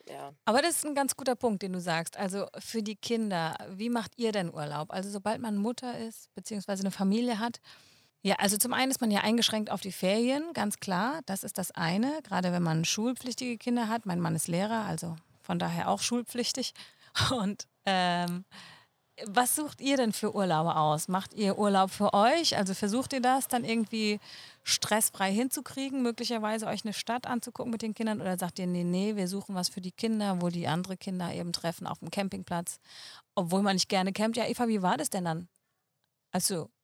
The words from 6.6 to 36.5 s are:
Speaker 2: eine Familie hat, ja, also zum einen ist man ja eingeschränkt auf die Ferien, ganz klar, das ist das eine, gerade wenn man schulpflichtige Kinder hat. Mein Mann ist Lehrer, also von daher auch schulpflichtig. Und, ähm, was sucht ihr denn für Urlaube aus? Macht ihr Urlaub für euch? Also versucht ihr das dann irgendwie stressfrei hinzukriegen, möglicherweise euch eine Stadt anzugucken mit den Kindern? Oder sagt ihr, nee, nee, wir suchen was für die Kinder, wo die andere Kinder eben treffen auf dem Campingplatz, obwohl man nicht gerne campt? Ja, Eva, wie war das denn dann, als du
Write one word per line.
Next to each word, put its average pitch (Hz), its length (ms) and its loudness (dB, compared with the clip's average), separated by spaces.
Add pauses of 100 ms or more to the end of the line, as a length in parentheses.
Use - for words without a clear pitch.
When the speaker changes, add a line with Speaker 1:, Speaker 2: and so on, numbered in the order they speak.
Speaker 2:
eine 196 80 0
Familie 214 480 2
hat, 233 220 -4 (600)
ja, 196 180 4
also 202 160 4
zum 240 160 2
einen 262 180 2
ist 262 100 -2
man 220 120 4
ja 196 80 6
eingeschränkt 220 500 2
auf 202 120 -2
die 190 100 -6
Ferien, 240 500 2 (100)
ganz 214 280 -2
klar, 214 460 0
das 190 180 -6
ist - 140 -6
das 180 120 -4
eine, 208 540 0
gerade 180 260 0
wenn 175 140 2
man 160 200 2
schulpflichtige 240 720 -2
Kinder 240 320 0
hat. 226 160 -2
Mein 175 140 0
Mann 165 160 0
ist 160 140 -2
Lehrer, 214 380 0
also 165 280 -4 (260)
von 175 200 -4
daher 170 280 0
auch 196 120 2
schulpflichtig. 240 720 -2 (560)
Und, 208 380 -2 (180)
ähm, 180 580 2 (800)
was 240 280 2
sucht 302 280 -4
ihr 269 160 4
denn 226 160 2
für - 200 -2
Urlaube 165 420 2
aus? 151 320 2
Macht 190 260 -2
ihr 196 240 2
Urlaub 196 320 4
für 202 240 2
euch? 269 420 6
Also 190 160 0
versucht 214 400 0
ihr 269 80 0
das 254 280 2
dann 240 180 0
irgendwie 220 520 0 (460)
stressfrei - 680 2
hinzukriegen, 269 720 -2
möglicherweise 220 640 -2
euch 208 200 -4
eine 208 80 -4
Stadt 240 320 -4
anzugucken 240 440 -4
mit 226 120 -4
den 220 100 -2
Kindern? 214 300 -2
Oder 185 160 0
sagt 175 200 -4
ihr, 185 80 0
nee, 175 180 0
nee, 190 320 2
wir 185 120 0
suchen 196 260 -6
was 185 140 -2
für 190 140 -8
die 180 100 -8
Kinder, 208 480 0
wo 175 80 2
die 175 200 -2
andere 180 280 -2
Kinder 180 380 -4
eben 175 180 -4
treffen - 340 -4
auf - 120 -6
dem 185 120 -12
Campingplatz, 185 680 -4 (560)
obwohl 185 260 2
man 196 160 4
nicht - 140 0
gerne 190 240 2
campt? 220 240 0
Ja, 220 80 0
Eva, 240 220 0
wie 214 120 2
war 185 160 4
das 294 140 -2
denn 180 160 -2
dann, 170 220 -2 (840)
als - 160 0
du 175 220 -2 (140)